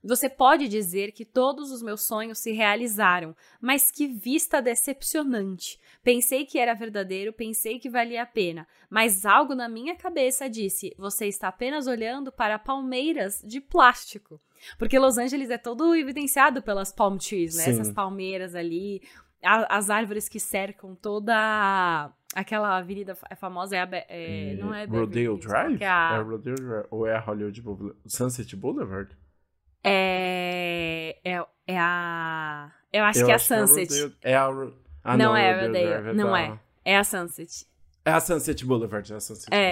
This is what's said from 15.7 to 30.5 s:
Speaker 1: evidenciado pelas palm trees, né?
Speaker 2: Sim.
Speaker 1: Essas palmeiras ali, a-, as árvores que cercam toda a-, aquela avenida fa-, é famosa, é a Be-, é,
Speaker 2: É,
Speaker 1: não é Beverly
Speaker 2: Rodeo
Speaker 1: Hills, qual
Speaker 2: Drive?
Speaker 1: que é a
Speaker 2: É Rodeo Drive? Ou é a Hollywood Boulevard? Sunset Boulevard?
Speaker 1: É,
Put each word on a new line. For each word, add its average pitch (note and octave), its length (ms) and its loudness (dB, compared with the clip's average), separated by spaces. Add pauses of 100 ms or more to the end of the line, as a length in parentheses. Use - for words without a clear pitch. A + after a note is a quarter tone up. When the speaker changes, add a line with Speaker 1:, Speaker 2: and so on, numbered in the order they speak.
Speaker 1:
evidenciado C#4 680 2
pelas G3 300 -4
palm G3 260 2
trees, E3+ 380 -4
né? E3 100 0
Speaker 2:
Sim. B2+ 60 4
Speaker 1:
Essas G#2+ 200 0
palmeiras F#3+ 640 -6
ali, F3+ 460 -4 (420)
a-, G3+ 340 4
as G#3 120 -2
árvores G#3 400 -2
que G#3+ 100 -10
cercam G3 560 -6
toda G#3 400 -4
a-, G3 760 2 (220)
aquela G3+ 440 0
avenida F#3+ 380 -6
fa-, - 140 -20
é F#3+ 60 -14
famosa, F#3+ 400 -8
é F3+ 60 0
a F#3 40 0
Be-, F3+ 220 -8
é, E3 460 -8
Speaker 2:
É, - 20 -8
Speaker 1:
não G#3+ 180 -6
é G#3 140 -8
Beverly A2+ 180 0
Speaker 2:
Rodeo A2+ 280 -2
Speaker 1:
Hills, G2+ 140 -8
qual A2 160 2
Speaker 2:
Drive? D4 140 0
Speaker 1:
que G#3 60 -4
é G3 60 -2
a E3+ 260 4
Speaker 2:
É A2 60 0
Rodeo A2+ 340 -6
Drive? B2 340 -6
Ou A2 180 -2
é A2 80 2
a A2 40 0
Hollywood G#2+ 420 -6
Boulevard? G2+ 340 -10 (120)
Sunset B2 480 -4
Boulevard? G2 600 -6 (680)
Speaker 1:
É, F3+ 1400 -2